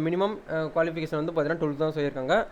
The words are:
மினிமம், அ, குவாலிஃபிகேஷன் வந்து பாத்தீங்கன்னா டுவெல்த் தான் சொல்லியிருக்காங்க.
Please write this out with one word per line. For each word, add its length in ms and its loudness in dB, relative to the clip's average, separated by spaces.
மினிமம், 260 2
அ, 140 -2
குவாலிஃபிகேஷன் 460 0
வந்து 100 -2
பாத்தீங்கன்னா 300 0
டுவெல்த் 240 0
தான் 60 0
சொல்லியிருக்காங்க. 440 0